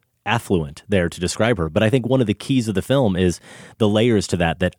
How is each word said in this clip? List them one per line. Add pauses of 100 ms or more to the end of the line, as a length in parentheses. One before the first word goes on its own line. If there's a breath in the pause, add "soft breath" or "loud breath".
(260)
affluent
there
to
describe
her.
But
I
think
one
of
the
keys
of
the
film
is (380 loud breath)
the
layers
to
that,
that